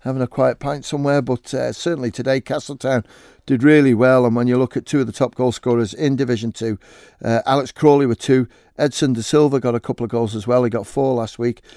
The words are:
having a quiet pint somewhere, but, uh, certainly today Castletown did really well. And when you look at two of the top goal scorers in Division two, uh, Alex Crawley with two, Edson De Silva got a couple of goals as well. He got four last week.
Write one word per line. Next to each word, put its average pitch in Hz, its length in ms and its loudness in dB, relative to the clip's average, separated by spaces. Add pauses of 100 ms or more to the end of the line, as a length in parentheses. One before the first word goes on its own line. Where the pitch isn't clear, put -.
having 131 200 -6
a 127 60 -2
quiet 131 320 0
pint 143 260 -8
somewhere, 143 380 0
but, 123 320 -6
uh, 123 180 -4
certainly 143 380 -4
today 131 300 -2
Castletown 135 640 -4 (420)
did 123 160 0
really 143 320 6
well. 127 320 4
And 113 80 0
when 120 140 0
you 123 100 2
look 131 180 -2
at 120 80 -6
two 147 160 -2
of 127 60 -2
the 110 60 -8
top 123 240 -4
goal 127 160 0
scorers 117 420 -2
in 139 220 -2
Division 120 340 -2
two, 110 260 -6 (480)
uh, 113 220 0
Alex 135 240 -2
Crawley 143 360 4
with 117 120 0
two, 131 300 2 (300)
Edson 143 340 0
De 113 100 -4
Silva 143 380 2
got 120 140 -2
a 117 60 -2
couple - 220 -8
of 117 80 -6
goals 117 240 -2
as 107 120 -8
well. 123 180 2
He 117 60 0
got 107 160 -6
four 135 280 -2
last 113 240 -6
week. 120 220 -4 (160)